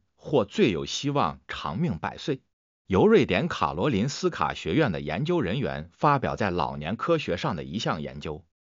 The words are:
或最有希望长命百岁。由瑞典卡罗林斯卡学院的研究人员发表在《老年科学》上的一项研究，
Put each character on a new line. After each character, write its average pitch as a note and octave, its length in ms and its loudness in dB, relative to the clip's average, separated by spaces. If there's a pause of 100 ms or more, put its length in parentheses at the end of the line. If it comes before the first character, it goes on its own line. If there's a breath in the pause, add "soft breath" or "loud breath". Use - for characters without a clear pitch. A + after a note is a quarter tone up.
(160)
或 B2 300 0
最 G3+ 240 2
有 D2 160 0
希 - 240 -6
望 G2+ 380 -2
长 D#2 320 -6
命 C#3+ 180 0
百 - 220 -8
岁。 C#3 220 -4 (440)
由 G2+ 220 6
瑞 G#3 180 8
典 G2 220 2
卡 C#2+ 260 -2
罗 F#2+ 160 0
林 A2+ 180 2
斯 F3 220 -2
卡 D2 240 0
学 - 200 -4
院 C3+ 180 2
的 C#2+ 100 -4
研 D#2 240 -2
究 E3+ 160 0
人 G#2 180 -2
员 D#2 340 -4
发 C#3+ 260 2
表 - 160 -2
在 G#2 160 0
《老 C#2+ 260 -2
年 D2+ 180 -4
科 E3 220 0
学》 F#2 200 -2
上 A#2 180 -2
的 C#2+ 80 -6
一 D2 160 -6
项 G#2+ 240 -4
研 C#2 160 -10
究， D2+ 260 -10 (240)